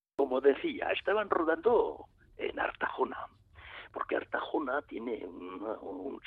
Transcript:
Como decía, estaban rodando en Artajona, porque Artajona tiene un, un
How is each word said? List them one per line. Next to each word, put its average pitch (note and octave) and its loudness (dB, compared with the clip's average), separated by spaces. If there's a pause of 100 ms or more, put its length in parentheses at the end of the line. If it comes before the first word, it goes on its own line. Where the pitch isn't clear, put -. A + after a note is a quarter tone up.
(180)
Como C3 2
decía, C#3+ 4
estaban G3 0
rodando E3 4 (320)
en - -4
Artajona, - -2 (680)
porque - -2
Artajona - -2
tiene A2+ -6
un, F2+ -10 (200)
un F#2 -8